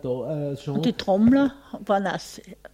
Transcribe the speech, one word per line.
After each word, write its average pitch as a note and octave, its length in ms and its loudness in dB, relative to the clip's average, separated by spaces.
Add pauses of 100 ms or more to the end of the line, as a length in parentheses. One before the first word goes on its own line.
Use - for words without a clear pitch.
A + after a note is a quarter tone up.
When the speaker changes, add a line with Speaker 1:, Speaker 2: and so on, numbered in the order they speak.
Speaker 1:
da, C#3+ 520 -4
äh, C3+ 40 -4
schon. C#3+ 200 -6
Speaker 2:
Und D3+ 100 0
die E3+ 60 2
Trommler B3 600 4 (320)
waren G3 220 0
auch E3 140 -4
sehr, - 240 -16 (300)